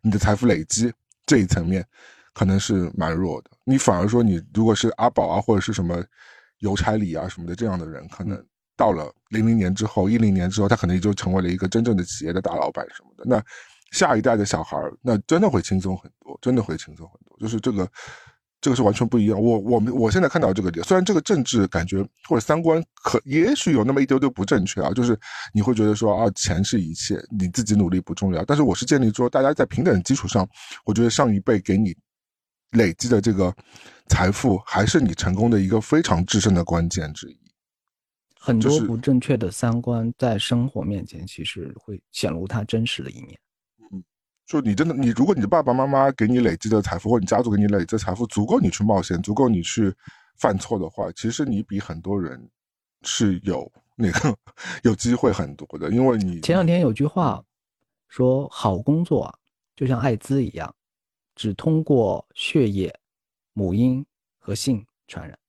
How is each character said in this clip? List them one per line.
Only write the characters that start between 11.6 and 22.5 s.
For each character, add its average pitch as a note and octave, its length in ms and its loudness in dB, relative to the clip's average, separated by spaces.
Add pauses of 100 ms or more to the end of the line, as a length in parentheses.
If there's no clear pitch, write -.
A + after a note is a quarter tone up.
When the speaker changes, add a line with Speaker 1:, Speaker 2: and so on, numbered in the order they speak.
Speaker 1:
真 A2+ 160 0
正 A#2 140 2
的 F2+ 80 0
企 - 220 -10
业 - 60 -4
的 - 80 -2
大 E3+ 140 -4
老 - 160 -2
板 - 240 -10
什 - 80 -20
么 - 140 -20
的。 - 100 -20
那 A#2+ 160 2 (480)
下 D3 260 2
一 G#2+ 40 2
代 A#2 160 2
的 G#2 80 0
小 E2 180 -4
孩 D#2 140 -8
儿， D2 240 -6
那 B2 180 0
真 D#3+ 220 0
的 G#3+ 80 4
会 A2+ 140 2
轻 F#2+ 180 -2
松 F#2 160 -4
很 - 140 -16 (100)
多， - 220 -18
真 B2+ 120 0
的 A#2+ 80 2
会 D#2+ 140 -6
轻 D#2 200 -14
松 E2 120 -20
很 - 160 -20
多。 - 140 -20
就 A2+ 100 -8
是 A2+ 100 -4
这 A#2+ 140 -2
个， F#2 160 -2 (720)
这 C#3 100 0
个 B2 60 2
是 B2+ 60 2
完 G#2 100 6
全 A2+ 160 0
不 B2 100 2
一 G#2 80 4
样。 G#2 160 2
我， A2+ 180 4
我 A2+ 200 2
们， A#2 140 0
我 A2+ 160 2
现 F#3 100 2
在 E3+ 80 2
看 F3 100 -2
到 - 140 2
这 G#3+ 100 -2
个 F3+ 80 0
点， E3 140 -6
虽 F#3+ 100 2
然 F#3 80 4
这 G3 120 0
个 E3 80 4
政 E3+ 200 0
治 A2+ 260 2
感 E2+ 180 -2
觉 G2 200 -2 (220)
或 C#3+ 80 2
者 A2+ 40 2
三 D3+ 200 0